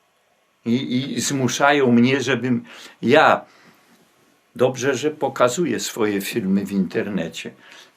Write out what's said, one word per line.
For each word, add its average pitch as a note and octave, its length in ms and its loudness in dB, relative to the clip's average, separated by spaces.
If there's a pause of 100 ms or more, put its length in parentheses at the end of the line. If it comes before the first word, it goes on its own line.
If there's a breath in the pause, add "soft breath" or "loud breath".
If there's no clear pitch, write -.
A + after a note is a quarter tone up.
(640)
I, B2+ 480 -2
i A#2+ 80 -6
zmuszają C#3 680 2
mnie, B2+ 300 4
żebym A#2+ 420 -2 (380 loud breath)
ja, A#2+ 440 4 (1080 soft breath)
dobrze, B2+ 400 0
że D3 160 -2
pokazuję B2+ 680 0
swoje G#2 420 -2
filmy G2 440 -2
w G2 60 -10
internecie. F#2+ 800 -4 (460 loud breath)